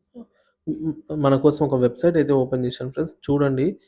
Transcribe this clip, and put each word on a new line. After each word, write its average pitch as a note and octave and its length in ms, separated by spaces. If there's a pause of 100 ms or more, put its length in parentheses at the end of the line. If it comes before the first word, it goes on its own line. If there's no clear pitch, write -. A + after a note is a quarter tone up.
(1160)
మన C#3 200
కోసం D3 280
ఒక C3 160
వెబ్‌సైట్ E3 360
అయితే C#3+ 160
ఓపెన్ B2+ 320
చేశాను B2+ 280
ఫ్రెండ్స్, E3 280
చూడండి. C#3 460 (220)